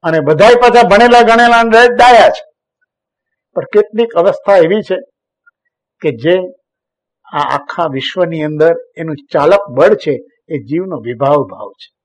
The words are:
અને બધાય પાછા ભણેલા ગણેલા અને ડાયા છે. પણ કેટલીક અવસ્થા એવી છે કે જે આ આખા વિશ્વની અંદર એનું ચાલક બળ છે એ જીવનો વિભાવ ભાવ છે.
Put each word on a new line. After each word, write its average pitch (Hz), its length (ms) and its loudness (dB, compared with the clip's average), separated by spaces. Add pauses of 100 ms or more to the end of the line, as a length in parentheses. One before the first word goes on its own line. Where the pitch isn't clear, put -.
અને 160 160 -2
બધાય 156 360 2
પાછા 240 280 4
ભણેલા 240 380 4
ગણેલા 233 380 2
અને 233 280 2
ડાયા 240 420 4
છે. - 140 -8 (1120)
પણ 190 80 -6
કેટલીક 214 520 -4
અવસ્થા 196 420 0
એવી 185 240 0
છે 190 140 -8 (1040)
કે 139 160 -6
જે 170 240 -2 (840)
આ 143 220 -6
આખા 143 420 -6
વિશ્વની 160 520 -6
અંદર 151 320 -2 (220)
એનું 160 180 -10 (160)
ચાલક 170 380 0
બળ 160 260 0
છે 147 240 -6 (280)
એ 156 100 -10
જીવનો 160 400 -10
વિભાવ 127 460 -4
ભાવ - 280 -16
છે. - 340 -20